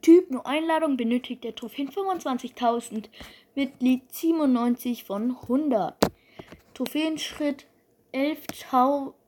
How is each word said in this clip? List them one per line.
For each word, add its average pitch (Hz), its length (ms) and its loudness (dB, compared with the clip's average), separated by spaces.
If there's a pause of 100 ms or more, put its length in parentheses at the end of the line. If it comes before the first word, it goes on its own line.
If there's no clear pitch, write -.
Typ 349 260 8
nur 254 160 -6
Einladung, 311 520 0
benötigt 247 460 -2
der 226 120 -10
Trophäen 269 360 -8
fünfundzwanzigtausend. 247 1160 -4 (460)
Mitglied 254 580 0
siebenundneunzig 247 880 0
von 226 440 -4
hundert. 247 480 0 (800)
Trophäenschritt 294 880 -4 (480)
elftau. 277 1040 0 (120)